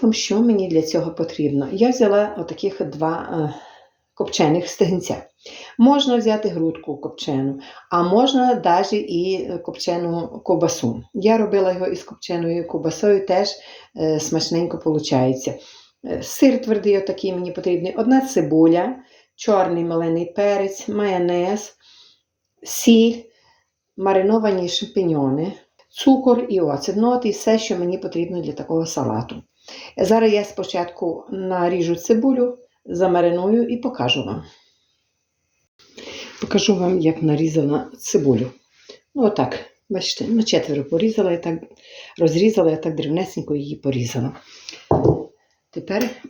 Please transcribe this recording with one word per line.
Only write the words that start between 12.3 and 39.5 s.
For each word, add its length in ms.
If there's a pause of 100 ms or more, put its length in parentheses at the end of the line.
ковбасою, 580
теж, 220 (480)
е, 240
смачненько 580
получається. 760 (500)
Е, 180
сир 400
твердий 360
отакий 340
мені 200
потрібний, 420
одна 260
цибуля, 760 (400)
чорний 480
мелений 520
перець, 520
майонез, 880 (840)
сіль, 540 (800)
мариновані 720
шампіньйони, 840 (380)
цукор 580
і 120
оцет. 360
Ну, 140
от 160
і 40
все, 280
що 180
мені 220
потрібно 420
для 120
такого 340
салату. 560 (540)
Зараз 360
я 120
спочатку 840
наріжу 640
цибулю, 640 (260)
замариную 840
і 80
покажу 480
вам. 200 (2000)
Покажу 360
вам, 240
як 220
нарізала 760
цибулю. 480 (680)
Ну, 100
отак, 340 (300)